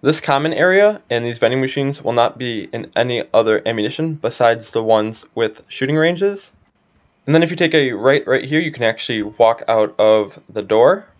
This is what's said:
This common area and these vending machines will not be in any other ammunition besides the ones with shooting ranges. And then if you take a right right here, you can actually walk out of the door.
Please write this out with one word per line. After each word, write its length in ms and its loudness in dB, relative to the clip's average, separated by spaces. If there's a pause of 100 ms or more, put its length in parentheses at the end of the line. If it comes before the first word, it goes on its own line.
This 180 0
common 320 0
area 580 2
and 140 -2
these 160 -6
vending 220 2
machines 420 -4
will 80 -4
not 260 0
be 360 -8
in 200 -10
any 300 -2 (100)
other 320 2
ammunition 500 -4
besides 560 -2
the 120 -2
ones 400 0 (100)
with 360 -4
shooting 260 -4
ranges. 560 -2 (760)
And 80 2
then 80 4
if 80 -2
you 40 -6
take 200 0
a 160 2
right 340 0
right 180 0
here, 160 -2
you 120 -4
can 120 -6
actually 380 -4
walk 460 0
out 320 0
of 500 2
the 140 -8
door. 420 2 (140)